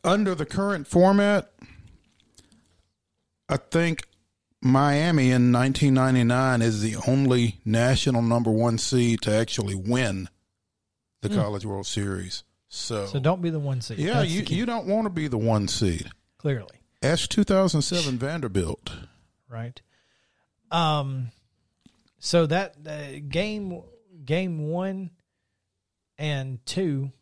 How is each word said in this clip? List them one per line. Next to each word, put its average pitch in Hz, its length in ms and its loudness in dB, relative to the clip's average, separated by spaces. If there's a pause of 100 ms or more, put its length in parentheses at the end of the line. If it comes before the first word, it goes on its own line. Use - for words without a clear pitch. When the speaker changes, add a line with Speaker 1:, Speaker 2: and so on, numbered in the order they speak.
Speaker 1:
Under 196 300 2
the 151 120 -4
current 196 420 -4
format, 196 640 4 (2000)
I 135 80 0
think 165 520 -2 (520)
Miami 143 680 4
in 123 220 4
nineteen 135 420 4
ninety-nine 127 680 4
is 110 220 2
the 107 140 -2 (100)
only 123 580 2
national 120 580 2
number 117 280 2
one 113 280 2
seed 120 440 2
to 107 100 0
actually 107 440 -2
win 98 520 -2 (920)
the - 80 -4
Speaker 2:
Hmm. 208 80 -2
Speaker 1:
College 104 280 -2
World 98 220 -6
Series. 95 560 -6 (260)
So, 107 380 -8
Speaker 2:
So 135 140 -6
don't 175 220 0
be 170 80 -2
the 156 100 -6
one 135 200 -4
seed. - 180 -10
Speaker 1:
yeah, 165 160 -2
Speaker 2:
That's - 160 0
Speaker 1:
you, 175 100 -2
Speaker 2:
the 165 60 -6
key. - 100 -2
Speaker 1:
you 233 100 -2
don't 226 220 -6
wanna 214 220 0
be 156 180 -4
the 123 100 -2
one 107 300 2
seed. 87 420 -2 (280)
Speaker 2:
Clearly. 131 420 -6 (200)
Speaker 1:
Ask 156 300 0
two 208 140 2
thousand 190 380 2
seven 143 360 -2
Vanderbilt. 117 720 -4 (580)
Speaker 2:
Right. 117 320 -14 (920)
Um. 143 560 -2 (880)
So 170 280 2
that, 180 280 -2 (120)
uh, 147 320 -12 (100)
game, 196 540 -6 (420)
game 156 440 -2
one 190 420 -6 (1080)
and 135 480 -6
two 139 440 -2 (120)